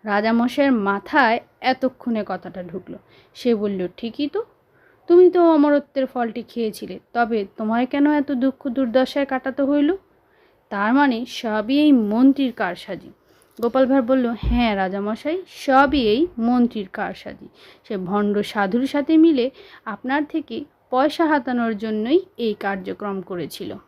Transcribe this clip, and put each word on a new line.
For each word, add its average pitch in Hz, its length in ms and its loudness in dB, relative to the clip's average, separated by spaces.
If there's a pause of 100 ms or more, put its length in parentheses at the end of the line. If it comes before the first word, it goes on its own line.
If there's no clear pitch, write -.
রাজামশাইয়ের 233 680 0
মাথায় 226 680 2 (220)
এতক্ষণে 254 640 -2
কথাটা 185 380 -10
ঢুকলো। 175 340 -14 (360)
সে 240 220 0
বলল, 202 320 -4 (100)
"ঠিকই 240 300 -6
তো, 427 180 -6 (640)
তুমি 349 240 8
তো 349 200 4
অমরত্বের 285 540 2
ফলটি 233 420 -6
খেয়েছিলে, 214 520 -8 (140)
তবে 226 320 0 (120)
তোমায় 226 280 0
কেন 285 260 2
এত 294 200 0
দুঃখ 262 360 -2
দুর্দশায় 262 580 0
কাটাতে 269 380 -4
হইল? 294 320 2 (760)
তার 208 240 0
মানে 254 320 2
সবই 220 540 -2
এই 302 120 6
মন্ত্রীর 247 600 4
কারসাজি।" 180 580 -8 (520)
গোপাল 262 240 2
ভাঁড় 269 160 2
বলল, 240 400 0
"হ্যাঁ 233 340 0
রাজামশাই, 202 720 -4
সবই 277 540 2
এই 233 260 2 (100)
মন্ত্রীর 233 560 0
কারসাজি, - 540 -12 (400)
সে - 100 -8
ভণ্ড 202 440 -2
সাধুর 208 460 -2
সাথে 285 300 0
মিলে 285 340 4 (340)
আপনার 262 400 -4
থেকে 285 400 -8 (240)
পয়সা 294 360 0
হাতানোর 247 520 -2
জন্যই 220 420 0 (180)
এই 220 160 -2
কার্যক্রম 196 680 -6
করেছিল। 180 540 -10 (120)